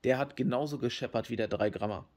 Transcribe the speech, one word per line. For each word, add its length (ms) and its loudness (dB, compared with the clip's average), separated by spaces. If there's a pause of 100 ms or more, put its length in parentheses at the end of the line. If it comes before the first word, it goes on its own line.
der 140 6
hat 180 -4
genauso 400 0
gescheppert 520 -2
wie 60 -4
der 140 0
drei 200 2
Grammer. 360 -4 (120)